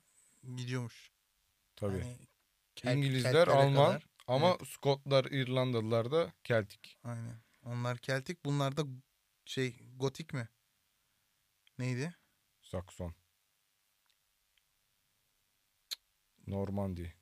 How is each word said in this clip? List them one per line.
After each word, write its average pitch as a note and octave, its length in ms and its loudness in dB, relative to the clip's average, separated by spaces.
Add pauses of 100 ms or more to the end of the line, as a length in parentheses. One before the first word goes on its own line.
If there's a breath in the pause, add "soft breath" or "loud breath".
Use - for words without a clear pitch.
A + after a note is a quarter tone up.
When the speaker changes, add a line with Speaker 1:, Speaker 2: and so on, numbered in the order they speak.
(580)
Speaker 1:
gidiyormuş. B2 540 -6 (640)
Speaker 2:
Tabii. G2 220 -2
Speaker 1:
Yani B2 200 -8 (580)
Kel-, B2+ 200 0
Speaker 2:
İngilizler, C3 360 2
Speaker 1:
Keltlere D#3+ 240 6
Speaker 2:
Alman C#3 300 6
Speaker 1:
kadar. E3+ 200 0 (200)
Speaker 2:
ama D3+ 320 4
Speaker 1:
Evet. - 100 -14
Speaker 2:
Skotlar, C#3 560 2
İrlandalılar B2 880 0
da E3+ 200 0 (120)
Keltik. - 600 -2
Speaker 1:
Aynen. A#2 360 -10 (220)
Onlar A#2+ 360 -4
Keltik. C3+ 460 -4
Bunlar C#3+ 320 0
da D#3+ 60 -2 (600)
şey, B2+ 320 -4 (200)
Gotik C3+ 380 -6
mi? A#2+ 140 -6 (1300)
Neydi? B2+ 360 -4 (480)
Speaker 2:
Sakson. F2+ 520 -10 (3250)
Normandi, G2 760 -4